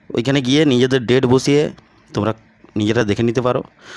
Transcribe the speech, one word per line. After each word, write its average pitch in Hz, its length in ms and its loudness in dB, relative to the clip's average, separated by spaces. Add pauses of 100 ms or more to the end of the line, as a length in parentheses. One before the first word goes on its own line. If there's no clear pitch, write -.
(180)
ওইখানে 135 300 -2
গিয়ে 143 140 2 (120)
নিজেদের 127 360 2
ডেট 131 140 2 (100)
বসিয়ে 143 280 2 (540)
তোমরা 107 160 -2 (480)
নিজেরা 110 300 2
দেখে 101 200 0
নিতে 120 180 -2
পারো। 123 140 0 (360)